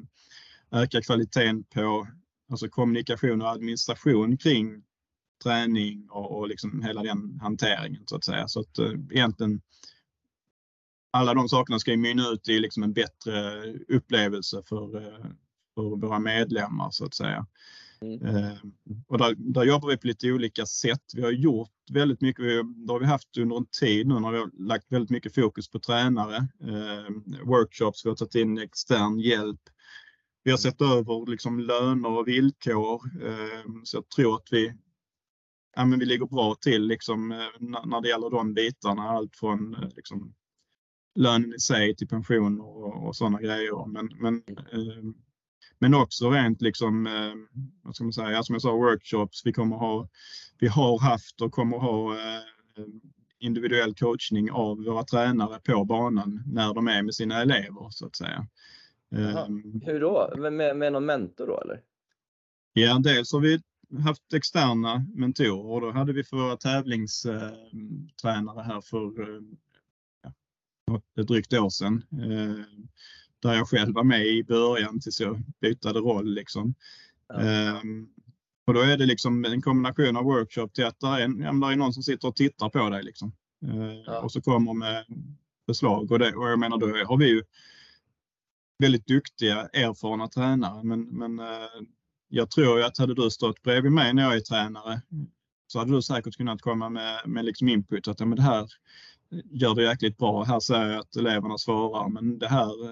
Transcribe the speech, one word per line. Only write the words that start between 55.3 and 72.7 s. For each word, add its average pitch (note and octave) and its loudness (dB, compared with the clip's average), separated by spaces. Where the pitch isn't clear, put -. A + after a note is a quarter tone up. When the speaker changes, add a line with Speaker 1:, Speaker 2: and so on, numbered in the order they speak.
Speaker 1:
på G#2 2
banan A2 0
när A2+ -2
de A#2 0
är G#2 2
med G#2+ -2
sina A2+ -2
elever, G2+ 0
så - -14
att - -14
säga. - -8
Speaker 2:
Jaha. G#2+ -4
Speaker 1:
Ehm. G#2+ -8
Speaker 2:
Hur D3+ -2
då? D#3+ 0
Med, D3+ -4
med, D3 0
med D3 0
någon C#3 -2
mentor B2+ -4
då, - -4
eller? - -10
Speaker 1:
Ja, A#2 6
dels C3 4
har D3 2
vi D#3+ 4
haft D3+ -2
externa B2 2
mentorer A#2+ 0
och A#2+ -2
då A2+ -4
hade C#3 0
vi C3+ -4
för - -8
våra B2+ -2
tävlings-, B2 -2
eh, A2 -6
tränare A2 -4
här A2 -6
för, G#2+ -8
eh, G#2+ -16
ja, - -8
ett G#2+ 0
drygt A#2 2
år G#2+ 2
sedan. A2 -2
Eh, A2 -6